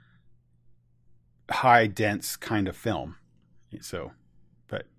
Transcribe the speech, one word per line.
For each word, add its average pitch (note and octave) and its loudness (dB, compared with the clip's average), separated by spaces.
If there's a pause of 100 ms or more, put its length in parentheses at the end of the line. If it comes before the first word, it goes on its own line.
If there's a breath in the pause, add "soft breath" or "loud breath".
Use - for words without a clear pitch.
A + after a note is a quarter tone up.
(1500)
high A#2+ 6
dense G#2 -2
kind G#2 -2
of F2+ -6
film. E2 -6 (640)
So, - -10 (540)
but - -10 (120)